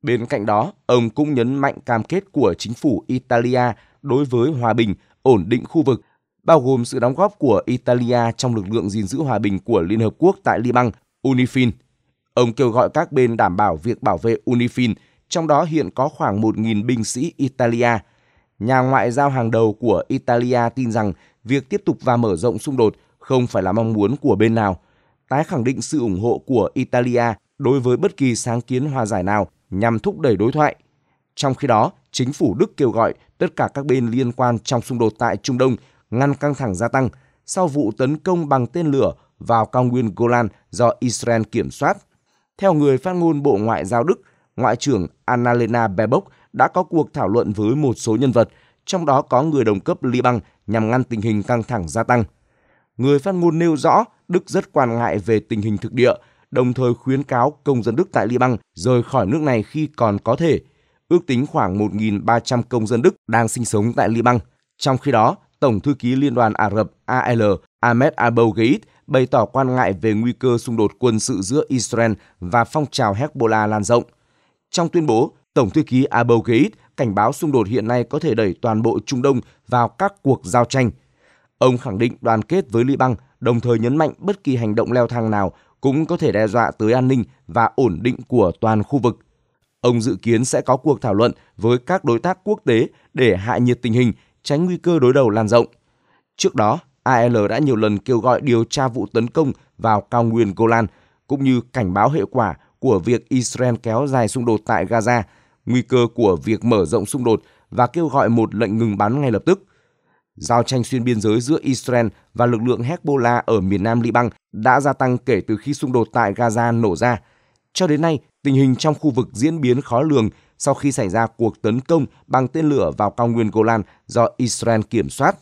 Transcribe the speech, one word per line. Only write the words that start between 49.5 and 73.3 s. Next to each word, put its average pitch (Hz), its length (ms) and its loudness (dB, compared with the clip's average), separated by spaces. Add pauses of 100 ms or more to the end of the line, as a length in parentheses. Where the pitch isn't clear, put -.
đồng 104 160 2
cấp - 240 -4
Liban 123 360 0 (280)
nhằm 110 240 0
ngăn 127 120 0
tình 113 180 -6
hình 107 220 -2
căng 117 200 -2
thẳng 98 240 -6
gia 113 160 -4
tăng. 120 200 2 (720)
Người 139 220 2
phát 185 160 -4
ngôn 170 240 0
nêu 165 180 2
rõ 160 280 2 (220)
Đức - 220 -2
rất 180 240 -4
quan 120 240 0
ngại 107 200 -2
về 107 220 0
tình 107 220 -6
hình 104 160 -4
thực - 160 -8
địa, 123 200 4 (380)
đồng 127 220 0
thời 123 200 0
khuyến 131 300 -4
cáo 135 400 -2
công 123 200 0
dân 113 120 -2
Đức 185 160 -2
tại 104 160 0
Liban 123 300 2 (180)
rời 120 280 0
khỏi 120 220 -2
nước 147 160 -2
này 127 220 0
khi 156 320 -6
còn 107 240 0
có 117 160 0
thể. 156 260 0 (480)
Ước 175 180 4
tính 123 200 0
khoảng 101 300 -2
một 104 160 0
nghìn 104 320 -2
ba 117 140 2
trăm 120 240 -2
công 110 240 -2
dân 120 140 0
Đức 175 140 2 (120)
đang 117 200 2
sinh 120 180 -6
sống 110 280 0
tại 113 160 0
Liban. 117 300 2 (380)
Trong 131 200 0
khi 143 140 -2
đó, 120 240 2 (240)
Tổng 117 200 2
thư 143 140 -2
ký 127 220 -2
Liên 135 200 0
đoàn 113 180 2
Ả 104 160 -2
Rập 104 220 -2 (140)
A 123 280 -2
L 113 80 2 (380)
Ahmed 123 360 2
Abou 117 360 2
Gheit 113 300 2 (260)
bày 131 180 2
tỏ 123 200 2
quan 131 300 -2
ngại 98 180 0
về 107 200 0
nguy 117 200 -2
cơ 120 240 0
xung 113 200 -6
đột 104 220 2
quân 113 200 2
sự 104 220 -4
giữa 123 260 -2
Israel 117 460 -2 (260)
và 92 240 0
phong 151 280 -4
trào 107 220 -2
Hezbollah 110 540 -2